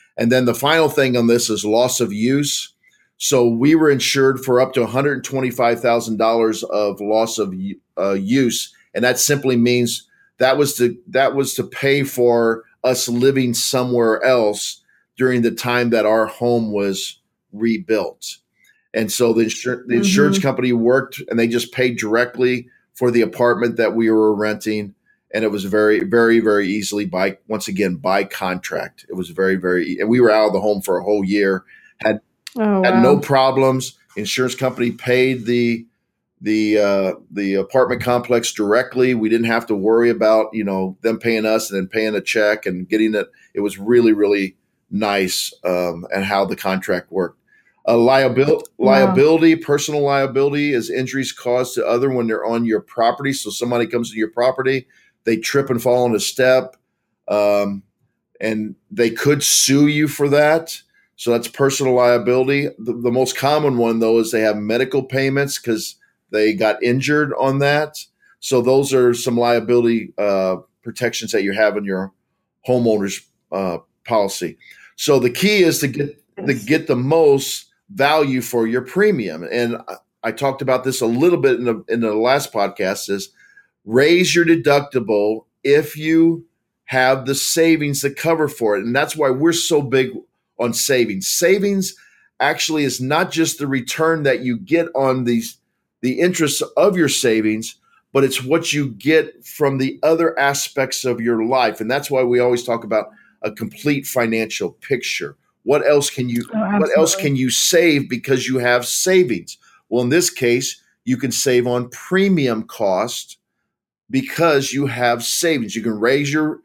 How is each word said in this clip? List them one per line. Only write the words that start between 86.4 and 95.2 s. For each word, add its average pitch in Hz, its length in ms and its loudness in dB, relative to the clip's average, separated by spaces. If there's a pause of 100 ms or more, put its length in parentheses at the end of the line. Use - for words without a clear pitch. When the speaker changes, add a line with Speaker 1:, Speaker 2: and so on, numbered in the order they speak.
Speaker 1:
have 131 420 2
the 135 80 -2
savings 151 680 0
to 139 80 -2
cover 156 380 -2
for 107 280 -2
it. 98 80 -6
And 117 100 -4
that's 143 220 -2
why 143 140 0
we're 143 220 2
so 160 280 0
big 131 300 0 (480)
on 120 160 -2
savings. 107 540 -2
Savings 190 640 0 (460)
actually 147 440 -2
is 131 160 -4
not 151 300 -2
just 160 280 -2
the 147 80 -4
return 151 580 -2
that 127 160 0
you 123 180 -4
get 165 360 0
on 131 300 0